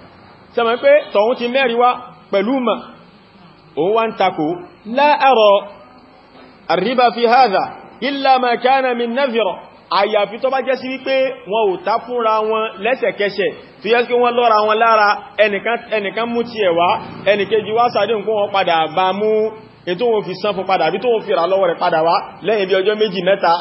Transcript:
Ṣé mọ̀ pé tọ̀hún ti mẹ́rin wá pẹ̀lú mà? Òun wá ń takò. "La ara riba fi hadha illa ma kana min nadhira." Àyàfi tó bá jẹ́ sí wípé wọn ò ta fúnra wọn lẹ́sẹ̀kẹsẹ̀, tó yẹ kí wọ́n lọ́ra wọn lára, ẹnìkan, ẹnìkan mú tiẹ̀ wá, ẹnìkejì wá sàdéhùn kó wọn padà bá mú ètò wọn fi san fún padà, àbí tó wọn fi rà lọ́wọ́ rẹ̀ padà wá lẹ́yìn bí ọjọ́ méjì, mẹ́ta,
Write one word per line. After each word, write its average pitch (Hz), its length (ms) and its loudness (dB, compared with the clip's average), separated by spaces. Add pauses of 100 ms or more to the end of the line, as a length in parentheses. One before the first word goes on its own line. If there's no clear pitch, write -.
(560)
Ṣé 233 80 0
mọ̀ 233 120 0
pé 254 140 2 (220)
tọ̀hún 220 240 2
ti 240 120 -4
mẹ́rin 240 300 0
wá 247 120 4 (420)
pẹ̀lú 208 280 0
mà? 226 140 0 (1000)
Òun 170 180 0
wá 226 140 0
ń 214 80 -8
takò. 180 300 0 (400)
"La 277 280 2
ara 247 360 6 (1160)
riba 233 440 2
fi 233 140 0
hadha 220 380 4 (360)
illa 269 380 2
ma 247 180 0
kana 254 380 0
min 233 200 -4
nadhira." 226 400 -2 (360)
Àyàfi 208 500 0
tó 262 100 -2
bá 262 120 -2
jẹ́ 254 140 -2
sí - 120 -8
wípé 262 280 -4 (300)
wọn 214 240 0
ò 175 140 -6
ta 220 140 0
fúnra 226 440 -2
wọn 220 200 -2 (200)
lẹ́sẹ̀kẹsẹ̀, 202 680 -2 (280)
tó 190 100 -10
yẹ 233 180 2
kí 240 80 -4
wọ́n 240 200 2
lọ́ra 233 320 4
wọn 214 120 0
lára, 220 300 4 (300)
ẹnìkan, 208 380 0 (140)
ẹnìkan 214 380 -4
mú 233 140 -4
tiẹ̀ 214 320 -2
wá, 170 140 2 (360)
ẹnìkejì 202 480 0
wá 233 180 2
sàdéhùn 214 360 -2
kó 220 60 -2
wọn 202 200 -2
padà 175 340 2
bá 185 260 0
mú 208 180 -2 (540)
ètò 180 200 -4
wọn 220 200 0
fi 180 100 -8
san 208 200 -4
fún 185 120 -8
padà, 185 200 0
àbí 165 120 -2
tó 247 100 -4
wọn 220 140 0
fi 196 100 -4
rà 170 140 0
lọ́wọ́ 190 220 2
rẹ̀ 165 100 -2
padà 170 240 0
wá 165 120 2 (260)
lẹ́yìn 196 280 0
bí 190 60 0
ọjọ́ 190 220 2
méjì, 214 260 -2
mẹ́ta, 190 280 2 (100)